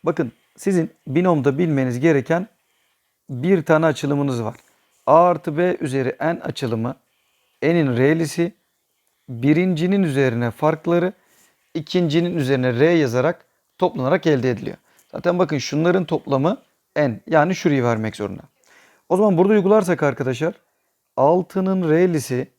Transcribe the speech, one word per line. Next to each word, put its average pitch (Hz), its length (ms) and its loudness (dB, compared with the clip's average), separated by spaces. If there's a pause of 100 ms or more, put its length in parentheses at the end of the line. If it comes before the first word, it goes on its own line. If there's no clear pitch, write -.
Bakın, 156 280 -2 (260)
sizin 180 340 -2 (160)
binomda 147 500 0
bilmeniz 135 420 0
gereken 165 480 0 (800)
bir 151 340 0
tane 156 220 2
açılımınız 143 580 -2
var. 107 120 -8 (500)
A 160 180 6
artı 165 340 -2
B 180 220 0
üzeri 131 420 -4
n 165 200 -4
açılımı, 117 540 -6 (680)
n'in 143 340 2
R'lisi, 165 560 0 (760)
birincinin 170 760 0
üzerine 127 480 0
farkları, 170 640 -2 (600)
ikincinin 170 640 0
üzerine 127 420 0
R 160 120 4
yazarak 143 540 0 (320)
toplanarak 165 500 0
elde 131 220 2
ediliyor. - 280 -6 (340)
Zaten 175 280 -2
bakın 156 180 0
şunların 165 480 0
toplamı 147 560 -2 (340)
n, 131 320 0
yani 160 280 2
şurayı 143 280 0
vermek 110 320 -2
zorunda. 98 260 -8 (680)
O 180 80 2
zaman 202 200 2
burada 190 160 4
uygularsak 190 500 2
arkadaşlar, 135 500 -2 (640)
altının 185 720 0
R'lisi 156 680 0